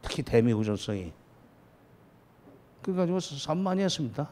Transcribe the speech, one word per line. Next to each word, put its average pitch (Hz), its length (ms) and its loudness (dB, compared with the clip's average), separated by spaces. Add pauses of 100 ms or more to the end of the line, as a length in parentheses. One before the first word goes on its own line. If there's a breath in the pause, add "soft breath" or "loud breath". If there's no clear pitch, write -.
특히 - 240 -4
대미 120 260 4
의존성이. 104 600 -2 (1700)
그래가지고 180 380 2
싸움 156 400 -4
많이 190 200 0
했습니다. 147 520 -2